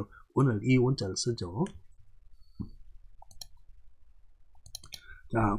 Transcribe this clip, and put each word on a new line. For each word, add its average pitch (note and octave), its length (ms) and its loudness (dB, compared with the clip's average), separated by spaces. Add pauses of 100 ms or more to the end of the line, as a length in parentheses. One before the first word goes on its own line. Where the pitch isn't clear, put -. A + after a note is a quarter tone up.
(340)
원을, A#2+ 280 6
이 B2+ 160 8
원자를 A#2+ 380 2
쓰죠. A#2 480 -2 (3750)
자, A2 260 2